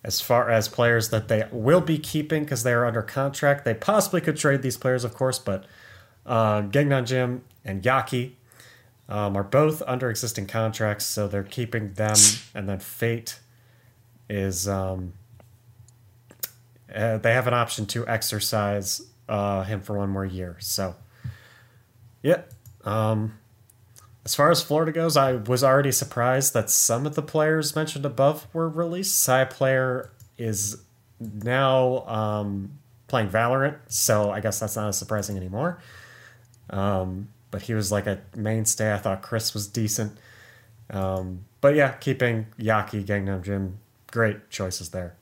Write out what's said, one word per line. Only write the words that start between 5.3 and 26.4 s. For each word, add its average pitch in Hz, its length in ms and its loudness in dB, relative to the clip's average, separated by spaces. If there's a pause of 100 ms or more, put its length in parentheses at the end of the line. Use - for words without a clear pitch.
but, 98 280 -4 (600)
uh, 107 360 2
Gangnam 135 440 2
Jim 127 380 -2 (200)
and 95 180 -6
Yaki, 127 500 0 (760)
um, 101 280 -2
are 98 80 0
both 151 420 2
under 127 240 -2
existing 110 360 -4
contracts, 110 580 -2
so 101 240 -2
they're 98 160 -2
keeping 110 480 -6
them, 107 240 2 (380)
and 98 140 -6
then 95 120 -4
Fate - 580 -6 (920)
is, 98 380 -2
um, 95 460 -4 (1800)
uh, 110 260 0
they 117 160 4
have 123 120 2
an 123 80 2
option 117 320 0
to 117 220 -6
exercise, 104 960 -2 (260)
uh, 101 360 0
him 98 180 -4
for 104 160 -6
one 98 100 -2
more 98 160 -2
year. 92 340 -8
So, 92 380 -6 (1300)
yeah. 170 200 4 (420)
Um, 110 540 0 (840)
as - 100 -4
far 147 160 6
as 165 100 4
Florida 160 300 0
goes, 160 260 0
I 135 180 4
was 120 280 0
already 135 300 6
surprised 127 600 0